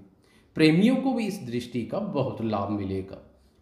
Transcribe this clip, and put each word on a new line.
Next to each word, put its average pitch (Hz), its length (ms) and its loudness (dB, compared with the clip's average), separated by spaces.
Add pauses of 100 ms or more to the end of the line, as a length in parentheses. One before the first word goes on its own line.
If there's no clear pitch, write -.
(560)
प्रेमियों 175 400 6
को 262 180 0
भी 226 140 -2
इस 190 160 -8
दृष्टि 120 420 -6
का 160 140 -6
बहुत 147 420 -2
लाभ 104 300 -2
मिलेगा। 95 540 -6 (360)